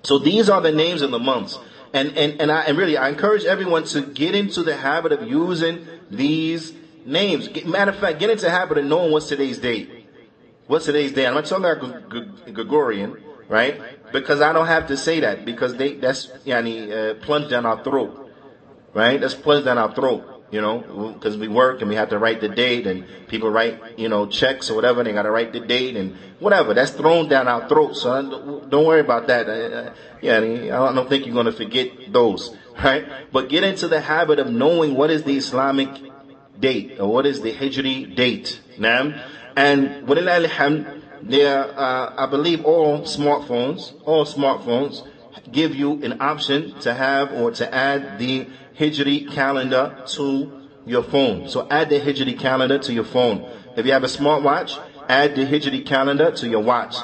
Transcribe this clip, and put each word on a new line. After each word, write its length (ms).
So 160
these 280
are 120
the 100
names 320
of 80
the 80
months. 400
And, 240
and, 240
and 100
I, 120
and 160
really, 180
I 120
encourage 360
everyone 400
to 160
get 340
into 280
the 140
habit 360
of 160
using 580
these 640
names. 440
Get, 180
matter 240
of 80
fact, 200
get 120
into 140
the 60
habit 280
of 60
knowing 280
what's 160
today's 300
date. 320
What's 180
today's 260
date? 140
I'm 80
not 100
talking 200
about 440
Gre-, 120
Gre-, 320
Gregorian, 640
right? 300
Because 300
I 140
don't 140
have 180
to 100
say 240
that, 240
because 320
they, 180
that's, 340
yani, 440
uh, 240
plunged 360
down 160
our 180
throat, 460
right? 260
That's 140
plunged 320
down 120
our 160
throat, 300
you 100
know, 580
'cause 200
we 100
work 320
and 80
we 80
have 140
to 80
write 240
the 60
date, 380
and 180
people 200
write, 500
you 120
know, 160
checks 440
or 40
whatever, 260
and 80
they 40
gotta 180
write 240
the 60
date 360
and 180
whatever. 340
That's 160
thrown 380
down 200
our 200
throat, 280
son. 320
Don't, 420
don't 140
worry 160
about 280
that. 200
Uh, 40
uh, 400
yani, 480
I 240
don't 140
think 160
you're 100
gonna 180
forget 600
those, 420
right? 220
But 160
get 160
into 240
the 120
habit 380
of 120
knowing 440
what 160
is 120
the 160
Islamic 500
date, 400
or 100
what 140
is 160
the 140
Hijri 600
date. 460
Naam. 400
And 500
walillahi 420
alhamd, 500
there, 560
uh, 380
I 100
believe 380
all 380
smartphones, 880
all 200
smartphones 840
give 220
you 280
an 180
option 600
to 120
have 400
or 200
to 200
add 460
the 300
Hijri 540
calendar 760
to 440
your 200
phone. 440
So 220
add 200
the 100
Hijri 360
calendar 420
to 140
your 120
phone. 420
If 100
you 60
have 100
a 60
smartwatch, 680
add 280
the 100
Hijri 400
calendar 460
to 160
your 140
watch. 420